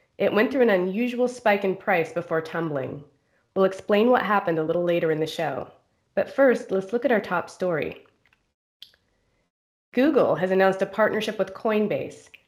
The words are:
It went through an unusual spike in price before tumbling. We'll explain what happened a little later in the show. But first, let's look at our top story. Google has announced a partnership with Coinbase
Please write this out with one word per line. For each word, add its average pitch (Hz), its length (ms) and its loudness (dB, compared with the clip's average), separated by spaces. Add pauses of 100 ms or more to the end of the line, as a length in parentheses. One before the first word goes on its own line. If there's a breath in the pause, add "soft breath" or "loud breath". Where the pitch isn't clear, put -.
(180 soft breath)
It 196 140 0
went 220 180 2
through 262 120 0
an 233 80 4
unusual 220 580 0
spike 208 380 0
in 185 100 0
price 175 380 -2
before 165 260 -4
tumbling. 147 640 -6 (500)
We'll 190 120 2
explain 208 440 2
what - 120 4
happened 196 380 0
a 156 40 0
little 165 200 0
later 170 280 0
in 156 80 -2
the 156 80 -2
show. 147 400 -6 (480)
But - 180 -2
first, 262 380 2
let's 190 220 -4
look 240 100 -2
at 269 80 2
our 214 80 2
top 175 300 -4
story. - 560 -6 (1900)
Google 247 420 4
has 185 160 0
announced 190 300 4
a 190 40 -2
partnership 214 520 -2
with 190 160 -4
Coinbase - 760 -4 (180)